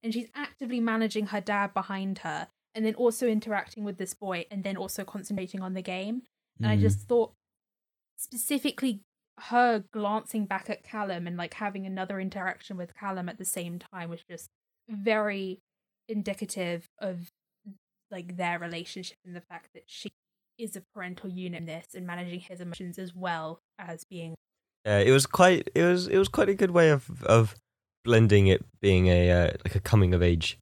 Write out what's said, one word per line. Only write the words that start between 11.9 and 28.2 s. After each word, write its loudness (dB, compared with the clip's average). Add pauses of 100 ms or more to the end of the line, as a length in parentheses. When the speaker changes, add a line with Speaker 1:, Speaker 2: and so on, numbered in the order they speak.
Speaker 1:
interaction -8
with -12
Callum -8
at -12
the -12
same -8
time -14
was -12
just -18 (400)
very -2 (500)
indicative -6 (140)
of, -8 (840)
like, -12
their -4
relationship -10
and -18
the -14
fact -20
that -20
she -16 (460)
is -10
a -14 (120)
parental -10
unit -8
in -10
this -12 (100)
and -10
managing -10
his -16
emotions -10
as -10
well -6 (180)
as -14
being -12 (480)
Speaker 3:
Yeah, 2
it 6
was 6
quite, 4
it 4
was, 2
it 2
was 2
quite 2
a 2
good 2
way 6
of, 0
of 6 (480)
blending 8